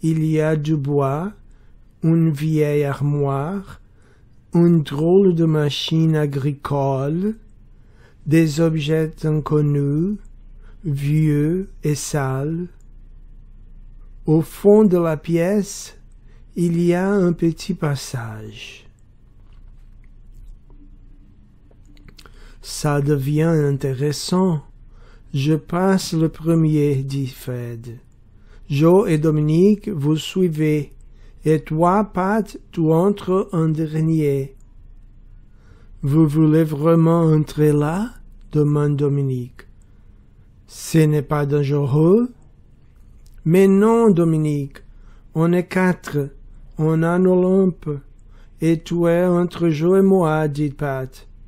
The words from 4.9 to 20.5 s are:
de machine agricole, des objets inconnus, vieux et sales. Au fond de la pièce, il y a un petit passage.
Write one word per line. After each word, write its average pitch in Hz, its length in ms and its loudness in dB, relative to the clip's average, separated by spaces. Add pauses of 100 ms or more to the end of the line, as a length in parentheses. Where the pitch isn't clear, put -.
de 165 120 0
machine 160 680 0
agricole, 143 1200 -4 (920)
des 160 340 2
objets 160 500 -2 (120)
inconnus, 151 920 -2 (680)
vieux 151 880 -2 (120)
et 151 120 -2
sales. 143 720 -6 (1600)
Au 156 140 4
fond 208 420 4
de 185 140 4
la 165 200 0
pièce, 175 800 -4 (580)
il 170 240 0
y 175 140 2
a 185 180 0
un 180 220 2
petit 165 400 -4
passage. 113 1120 -8 (3750)